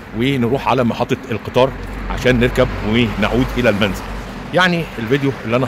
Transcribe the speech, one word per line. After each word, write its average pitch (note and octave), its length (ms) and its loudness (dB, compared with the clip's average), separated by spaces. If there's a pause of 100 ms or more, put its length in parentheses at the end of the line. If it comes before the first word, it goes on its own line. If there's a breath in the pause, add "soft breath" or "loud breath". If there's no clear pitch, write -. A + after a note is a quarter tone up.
(180)
ونروح B2 500 0
على B2 160 2
محطة A#2 340 0 (140)
القطار B2+ 400 2 (380)
عشان B2 300 2
نركب B2 280 4 (220)
ونعود G#2+ 560 2 (120)
إلى A#2+ 120 4
المنزل. G2+ 340 0 (500)
يعني E3+ 300 2 (160)
الفيديو C3+ 320 0 (140)
اللي A2+ 100 0
أنا C3 120 2